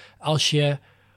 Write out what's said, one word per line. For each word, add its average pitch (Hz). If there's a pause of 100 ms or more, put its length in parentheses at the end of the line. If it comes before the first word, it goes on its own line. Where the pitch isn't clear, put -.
(180)
Als -
je 143 (400)